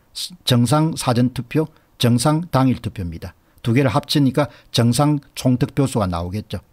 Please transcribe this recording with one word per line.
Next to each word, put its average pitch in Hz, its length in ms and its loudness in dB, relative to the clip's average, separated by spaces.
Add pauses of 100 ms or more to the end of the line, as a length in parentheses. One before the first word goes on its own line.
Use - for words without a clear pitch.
(440)
정상 147 520 2
사전투표, 127 720 -2 (300)
정상 123 420 2 (100)
당일투표입니다. 101 840 -2 (280)
두 117 120 0
개를 135 160 2
합치니까 143 580 0 (240)
정상 143 480 2 (140)
총득표수가 123 720 0
나오겠죠. 90 520 -6 (140)